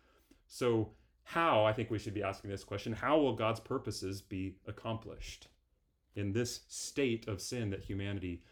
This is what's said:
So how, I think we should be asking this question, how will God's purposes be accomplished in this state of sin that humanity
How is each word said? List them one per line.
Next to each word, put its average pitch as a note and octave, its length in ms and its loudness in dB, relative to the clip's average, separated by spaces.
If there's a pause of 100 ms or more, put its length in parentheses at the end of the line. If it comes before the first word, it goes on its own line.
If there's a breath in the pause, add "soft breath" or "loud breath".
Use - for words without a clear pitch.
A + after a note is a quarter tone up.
(460 soft breath)
So A2+ 440 2 (320 soft breath)
how, D3+ 420 6
I G#2+ 80 8
think G#2+ 180 -2
we A2 80 0
should G#2 140 -6
be G2+ 100 -2
asking G2 280 -4
this G2 140 -6
question, G#2+ 280 -4
how B2+ 260 4
will C3+ 160 4
God's A2+ 260 2
purposes G2 600 -4
be F#2+ 360 -6 (100)
accomplished - 840 -8 (640)
in G2+ 160 0
this A#2 380 -2
state A#2+ 600 0
of G2+ 120 -2
sin A#2 300 -2
that F#2+ 120 -4
humanity G2 680 -4